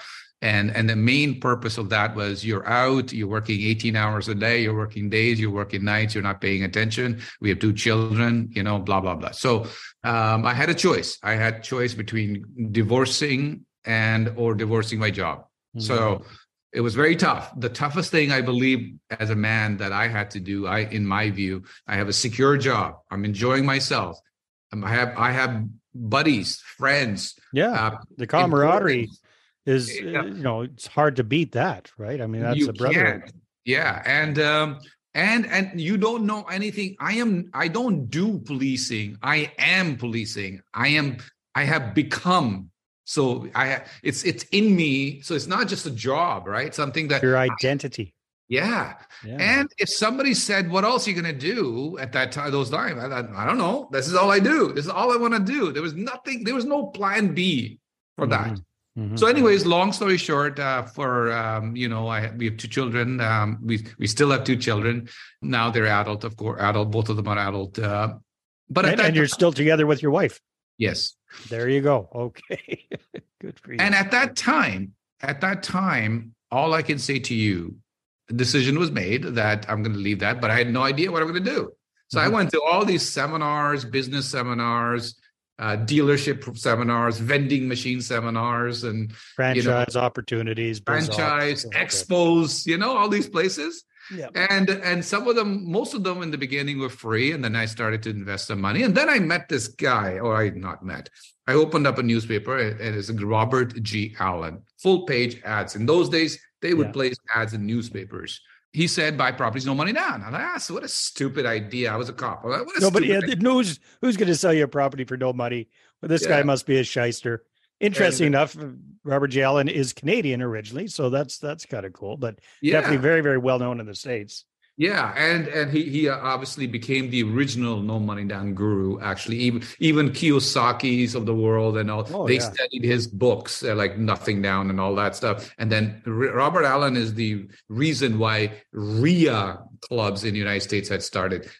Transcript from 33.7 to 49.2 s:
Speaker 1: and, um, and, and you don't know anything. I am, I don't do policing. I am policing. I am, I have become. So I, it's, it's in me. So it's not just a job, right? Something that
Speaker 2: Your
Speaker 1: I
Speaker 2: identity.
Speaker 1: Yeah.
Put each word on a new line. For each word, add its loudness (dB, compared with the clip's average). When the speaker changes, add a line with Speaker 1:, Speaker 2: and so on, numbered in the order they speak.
Speaker 1:
and, 0
um, 2
and, 2
and -2
you 0
don't 0
know -2
anything. -6
I -2
am, 0
I -2
don't -2
do 0
policing. -4
I 0
am 2
policing. -6
I 0
am, 2
I 0
have 0
become. 0
So 0
I, 0
it's, -4
it's -2
in 6
me. 0
So -6
it's -4
not 0
just -6
a -6
job, -2
right? -4
Something -2
that 2
Speaker 2:
Your 6
Speaker 1:
I 4
Speaker 2:
identity. -4
Speaker 1:
Yeah. -2